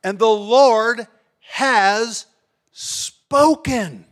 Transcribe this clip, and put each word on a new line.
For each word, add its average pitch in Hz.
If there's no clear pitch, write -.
And 190
the 226
Lord 226
has 220
spoken. 262